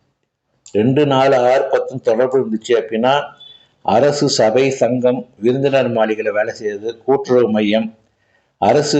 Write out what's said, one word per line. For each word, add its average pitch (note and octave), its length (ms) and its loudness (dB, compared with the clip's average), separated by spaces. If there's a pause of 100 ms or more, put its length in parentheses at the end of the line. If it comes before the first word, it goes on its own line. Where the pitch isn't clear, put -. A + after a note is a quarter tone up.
(760)
ரெண்டு, C3 320 2
நாலு, C3+ 380 2
ஆறு, C3+ 240 2
பத்துன்னு B2+ 400 -4
தொடர்பு B2+ 300 0
இருந்துச்சு A2+ 380 -2
அப்படின்னா, A2+ 380 0 (720)
அரசு C#3+ 460 2
சபை, A#2+ 420 2
சங்கம், B2 500 -2 (160)
விருந்தினர் B2+ 560 0
மாளிகையில A2 380 -2
வேலை A2 220 -4
செய்யறது, G#2+ 440 -8
கூட்டுறவு C3 520 0
மையம், G#2+ 380 0 (720)
அரசு C#3+ 400 2